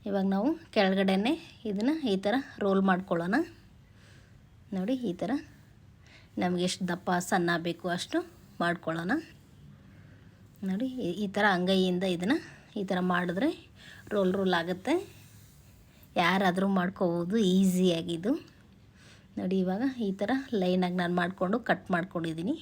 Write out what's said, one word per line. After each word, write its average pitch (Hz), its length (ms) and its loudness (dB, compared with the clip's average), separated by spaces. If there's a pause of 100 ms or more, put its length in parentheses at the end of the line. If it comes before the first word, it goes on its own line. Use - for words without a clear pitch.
ಇವಾಗ 196 260 0
ನಾವು 214 160 2 (240)
ಕೆಳಗಡೆನೇ 190 580 2 (380)
ಇದನ್ನು 220 240 0 (180)
ಈ - 20 2 (100)
ಥರ 202 100 2 (280)
ರೋಲ್ 196 280 2
ಮಾಡ್ಕೊಳ್ಳೋಣ. 180 460 0 (1400)
ನೋಡಿ, 196 180 0 (160)
ಈ - 100 -4
ಥರ 196 120 -2 (1080)
ನಮ್ಗೆ 180 260 0
ಎಷ್ಟು - 240 -4
ದಪ್ಪ 185 180 -4 (200)
ಸಣ್ಣ 175 200 2 (160)
ಬೇಕು 170 300 -4
ಅಷ್ಟು 311 240 -2 (420)
ಮಾಡ್ಕೊಳ್ಳೋಣ. 170 500 -2 (1600)
ನೋಡಿ, 214 200 -2 (180)
ಈ, 175 40 0 (140)
ಈ 196 120 -4
ಥರ 202 80 4 (120)
ಅಂಗೈಯಿಂದ 185 480 2 (120)
ಇದನ್ನು 214 220 0 (420)
ಈ 190 100 -2
ಥರ 185 80 0 (140)
ಮಾಡಿದ್ರೆ 180 380 0 (640)
ರೋಲ್ 190 240 2
ರೋಲ್ 185 240 2
ಆಗುತ್ತೆ. 180 340 -2 (1300)
ಯಾರಾದರೂ 190 440 2 (140)
ಮಾಡ್ಕೋಬೋದು 180 560 0 (180)
ಈಸಿಯಾಗಿದು. 180 800 2 (1040)
ನೋಡಿ, 190 260 -2
ಇವಾಗ 190 200 -2 (240)
ಈ 190 120 -2
ಥರ 202 100 -2 (320)
ಲೈನಾಗಿ 180 420 2
ನಾನು 175 180 0
ಮಾಡಿಕೊಂಡು 185 360 -2 (120)
ಕಟ್ - 260 -2
ಮಾಡ್ಕೊಂಡಿದ್ದೀನಿ. 165 640 -4